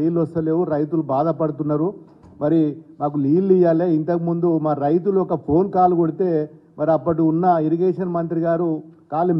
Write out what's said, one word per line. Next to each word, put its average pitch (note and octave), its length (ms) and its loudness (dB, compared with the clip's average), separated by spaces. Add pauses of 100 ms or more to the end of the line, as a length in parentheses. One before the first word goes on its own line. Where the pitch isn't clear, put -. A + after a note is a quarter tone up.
నీళ్ళు E3 240 0
వస్తలేవు, D#3+ 360 -2 (140)
రైతులు D3+ 300 -2 (100)
బాధపడుతున్నారు, D3+ 720 -2 (540)
మరి D#3+ 180 2 (400)
మాకు D3 160 -4 (100)
నీళ్ళు F#3 320 2
ఇవ్వాలి. E3+ 300 4 (100)
ఇంతకుముందు E3+ 520 0 (160)
మా D3+ 80 0 (120)
రైతులు F#3 400 0
ఒక D#3 220 -4
ఫోన్ F3+ 280 2
కాల్ F3+ 260 4
కొడితే E3 280 -2 (480)
మరి D#3 200 0
అప్పటి D#3+ 240 -2 (100)
ఉన్న E3 120 0 (240)
ఇరిగేషన్ F3 500 -2
మంత్రి E3 280 -4
గారు E3+ 240 0 (420)
కాల్ F3 280 0